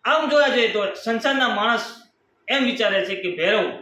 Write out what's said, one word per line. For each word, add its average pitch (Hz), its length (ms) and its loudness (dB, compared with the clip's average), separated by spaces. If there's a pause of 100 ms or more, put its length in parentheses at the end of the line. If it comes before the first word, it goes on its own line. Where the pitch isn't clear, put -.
આમ 302 240 2
જોવા 285 180 4
જઈએ 233 260 0
તો 196 220 -4
સંસારના 233 600 0
માણસ 226 300 0 (600)
એમ 262 160 0
વિચારે 202 420 0
છે 190 100 -6
કે 180 200 -6
ભૈરવ 185 300 2 (160)